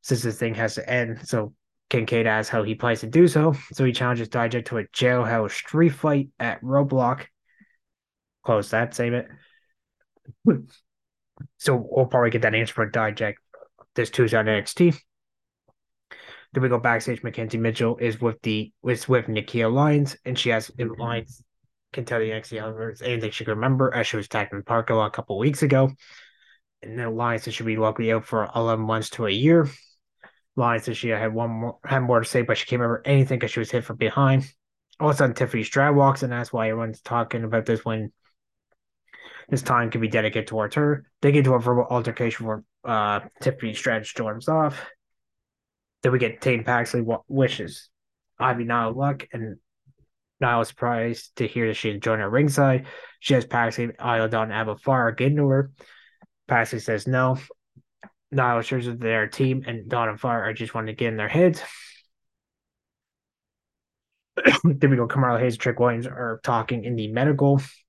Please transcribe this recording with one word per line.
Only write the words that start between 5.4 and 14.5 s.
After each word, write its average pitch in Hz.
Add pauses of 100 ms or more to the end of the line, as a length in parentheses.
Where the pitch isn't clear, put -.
street 165
fight 143 (100)
at 120
Roadblock. 131 (1160)
Close 107
that, 117
save 120
it. 120 (2250)
So 135
we'll 123
probably 123
get 113
that 110
answer 110
for 110
Dijak 107 (640)
this 120
Tuesday 117
on 107
N 107